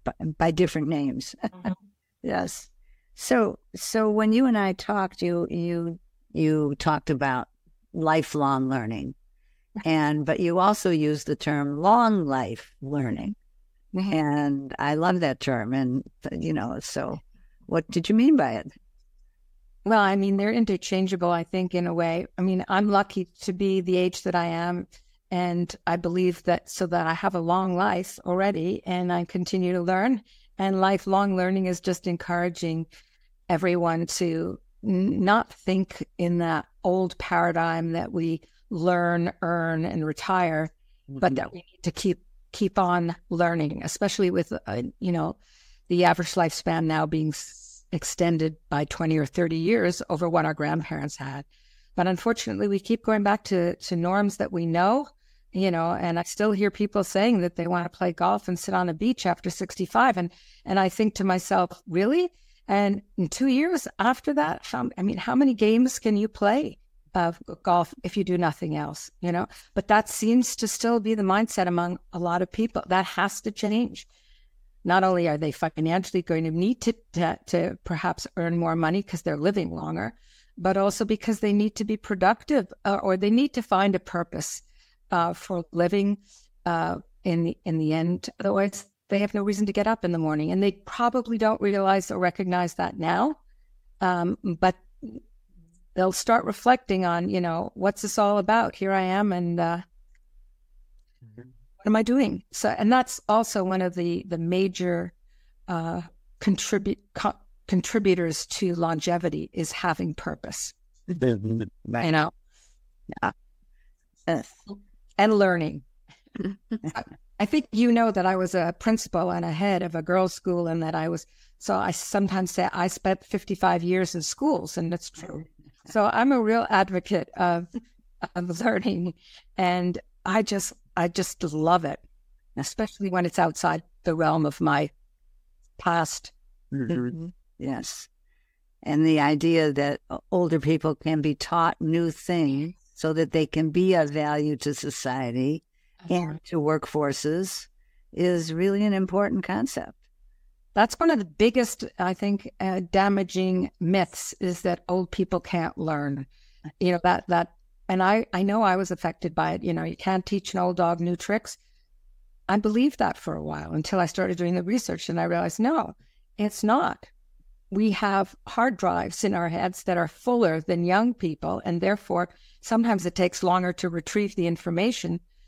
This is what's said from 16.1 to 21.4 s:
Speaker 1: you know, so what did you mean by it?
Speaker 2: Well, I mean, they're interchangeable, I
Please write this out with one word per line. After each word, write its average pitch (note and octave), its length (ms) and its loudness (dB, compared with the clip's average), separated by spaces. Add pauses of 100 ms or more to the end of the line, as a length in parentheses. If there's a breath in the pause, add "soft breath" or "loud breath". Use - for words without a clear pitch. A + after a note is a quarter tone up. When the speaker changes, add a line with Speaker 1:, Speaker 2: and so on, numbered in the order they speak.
Speaker 1:
you - 200 -4
know, B2 280 -4
so - 380 -8 (480)
what E3 220 -2
did E3+ 200 -2
you G#3+ 80 4
mean C4+ 200 8
by B2+ 180 2
it? - 180 -8 (1120)
Speaker 2:
Well, G#3+ 160 4
I G3 160 4
mean, G3 200 2
they're G3+ 160 0
interchangeable, F#3+ 760 0
I E3+ 140 0